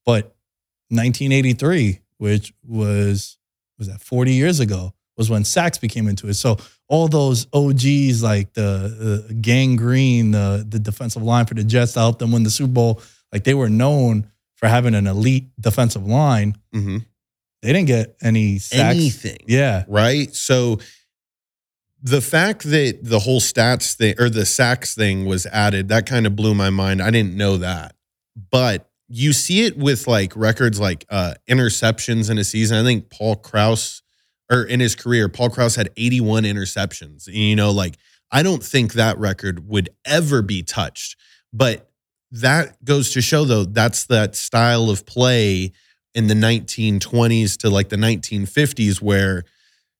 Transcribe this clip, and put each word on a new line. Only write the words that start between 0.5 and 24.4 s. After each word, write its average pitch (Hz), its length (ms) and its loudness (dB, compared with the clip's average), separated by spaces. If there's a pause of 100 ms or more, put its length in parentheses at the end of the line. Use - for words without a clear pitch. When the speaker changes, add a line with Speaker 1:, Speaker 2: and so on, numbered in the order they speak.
Speaker 1:
nineteen 123 420 0
eighty-three, 131 680 2 (160)
which 104 380 -2 (120)
was, 104 680 -2 (420)
was 104 100 -8
that 98 120 -14
forty 127 320 0
years 143 280 2
ago, 98 340 -4 (240)
was 110 100 0
when 107 160 0
sacks 170 320 0
became 110 320 -4
into 98 200 -4
it. 101 60 -2
So 107 220 0 (320)
all 160 180 2
those 139 460 0
O 143 180 2
Gs, 135 520 2
like 104 320 -2
the, 104 760 -4
the 113 60 -10
Gang 123 420 2
Green, 120 540 2
the, 101 360 0
the 107 120 -6
defensive 107 440 -6
line 117 220 2
for - 80 -4
the 110 120 -2
Jets 120 280 2
that - 80 -2
helped 117 180 2
them 117 140 -2
win 117 120 2
the 107 60 2
Super 131 220 -2
Bowl, 117 300 2 (280)
like, 101 140 -6
they 131 80 2
were 135 160 2
known 117 640 2 (260)
for 113 120 0
having 120 260 4
an 101 120 2
elite 113 420 0 (120)
defensive 110 460 0
line. 110 500 2 (180)
Speaker 2:
Mm-hmm. 101 240 -4 (640)
Speaker 1:
They 113 100 0
didn't 180 140 2
get 117 340 0
any 110 380 2
sacks. 110 380 2
Speaker 2:
Anything. 131 500 -2
Speaker 1:
Yeah. 107 400 2
Speaker 2:
Right? 117 480 0
So 120 460 0 (1200)
the 135 180 2
fact 185 440 0
that 147 380 0
the 113 180 0
whole 127 180 2
stats 120 560 0
thing 107 240 0
or 120 100 4
the 110 160 0